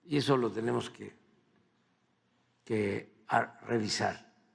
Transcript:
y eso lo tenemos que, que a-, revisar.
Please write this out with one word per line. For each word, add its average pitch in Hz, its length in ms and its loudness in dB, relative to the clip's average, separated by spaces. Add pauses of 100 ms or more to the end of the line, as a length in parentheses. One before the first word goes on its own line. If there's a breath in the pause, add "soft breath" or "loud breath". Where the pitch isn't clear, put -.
y 147 120 0
eso 135 200 4
lo 117 140 2
tenemos 117 380 -2
que, - 240 -16 (1500)
que 107 500 -2 (100)
a-, - 340 0
revisar. 107 720 -2 (220)